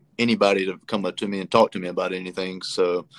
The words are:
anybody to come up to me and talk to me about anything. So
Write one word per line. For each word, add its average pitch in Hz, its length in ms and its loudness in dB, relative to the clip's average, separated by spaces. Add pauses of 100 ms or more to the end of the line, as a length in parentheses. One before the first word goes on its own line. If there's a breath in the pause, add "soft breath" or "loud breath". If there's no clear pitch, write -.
(180)
anybody 101 480 2
to 90 200 -6
come 101 180 -2
up 90 140 -4
to 107 100 -4
me 98 120 -4
and 92 100 -8
talk 113 220 6
to 98 60 -8
me 90 100 -6
about 90 240 -2
anything. 92 500 -6
So 90 440 0 (120)